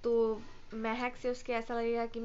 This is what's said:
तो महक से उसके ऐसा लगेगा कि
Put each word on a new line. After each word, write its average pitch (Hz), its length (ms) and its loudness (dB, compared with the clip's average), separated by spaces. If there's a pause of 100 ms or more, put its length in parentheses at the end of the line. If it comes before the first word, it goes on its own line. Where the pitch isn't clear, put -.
तो 226 360 4 (360)
महक 233 400 -2
से 254 140 -2
उसके 247 220 -4
ऐसा 233 220 -2
लगेगा 233 340 2
कि 226 160 -4